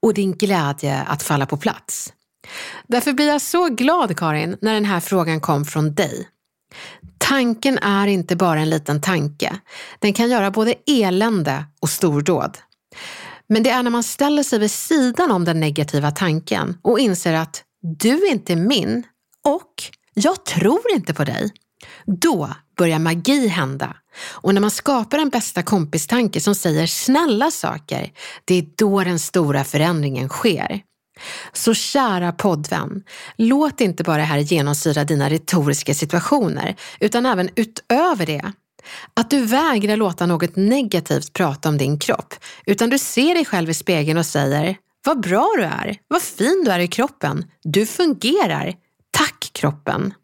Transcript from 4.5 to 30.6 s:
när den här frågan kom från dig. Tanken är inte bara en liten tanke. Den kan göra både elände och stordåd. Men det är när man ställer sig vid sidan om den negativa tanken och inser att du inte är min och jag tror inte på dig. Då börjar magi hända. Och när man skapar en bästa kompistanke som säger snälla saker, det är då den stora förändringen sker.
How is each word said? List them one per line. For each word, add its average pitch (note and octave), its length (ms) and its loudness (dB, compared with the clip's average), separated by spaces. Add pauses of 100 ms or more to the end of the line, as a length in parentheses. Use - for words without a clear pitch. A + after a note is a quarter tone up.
när A3 120 0
den G#3+ 120 0
här G3 140 0
frågan E3 420 0
kom D3 240 0
från D3+ 300 -2
dig. - 320 -2 (880)
Tanken C4 600 2
är G3+ 300 2
inte F#3 280 0
bara E3+ 240 2
en D#3 100 0
liten D3 320 -2
tanke. D3 580 -2 (400)
Den G#3 140 2
kan A#3 160 2
göra G3+ 220 2
både A3 240 0 (120)
elände F#3+ 760 2 (160)
och D#3 80 0
stordåd. D3+ 680 0 (920)
Men A3 140 4
det C4 60 4
är B3 140 0
när A#3+ 80 0
man A#3 120 0
ställer D4 400 2
sig A#3+ 160 0
vid G#3 120 2
sidan C#4 600 2
om F3+ 140 2
den E3 140 2
negativa D3 520 0
tanken E3 680 -2
och A3 180 2
inser F#3 340 2
att D#3+ 300 -4 (360)
du D4 280 2
inte A#3+ 260 0
är E3+ 40 2
min A3+ 460 0 (420)
och D4+ 280 -2 (400)
jag D#4 320 0
tror A3 360 2 (120)
inte F3+ 200 -2
på D3+ 100 -2
dig. - 280 -4 (540)
Då F3 440 0 (280)
börjar E3 220 2
magi F3 480 2
hända. C3+ 480 -2 (240)
Och - 340 -2
när G3 80 4
man G#3 100 2
skapar C4 460 0
en D4+ 120 2
bästa D#4+ 340 -2
kompistanke F#3 800 0
som G3+ 140 2
säger D#3+ 320 0
snälla C#4 640 2
saker, - 600 -6 (340)
det F#3 100 2
är F3 100 0 (120)
då G3 260 2
den F3 160 0
stora C#3+ 440 0
förändringen D3 680 -2
sker. - 520 -2 (720)